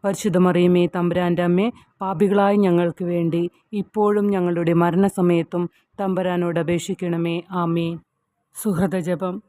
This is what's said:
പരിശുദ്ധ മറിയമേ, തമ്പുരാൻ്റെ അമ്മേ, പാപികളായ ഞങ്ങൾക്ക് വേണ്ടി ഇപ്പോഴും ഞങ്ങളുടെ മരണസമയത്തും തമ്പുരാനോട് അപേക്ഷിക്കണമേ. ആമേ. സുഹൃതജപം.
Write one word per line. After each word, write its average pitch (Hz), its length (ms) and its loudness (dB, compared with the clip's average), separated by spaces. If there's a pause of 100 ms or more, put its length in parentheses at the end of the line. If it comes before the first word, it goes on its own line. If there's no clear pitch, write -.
പരിശുദ്ധ 196 400 0
മറിയമേ, 180 380 4 (120)
തമ്പുരാൻ്റെ 175 520 0
അമ്മേ, 180 200 2 (340)
പാപികളായ 196 520 2 (140)
ഞങ്ങൾക്ക് 170 380 0
വേണ്ടി 170 380 -2 (380)
ഇപ്പോഴും 208 540 0
ഞങ്ങളുടെ 175 480 0
മരണസമയത്തും 175 840 0 (340)
തമ്പുരാനോട് 180 640 -2
അപേക്ഷിക്കണമേ. 170 720 -4 (260)
ആമേ. 165 260 -2 (680)
സുഹൃതജപം. 180 760 -4 (140)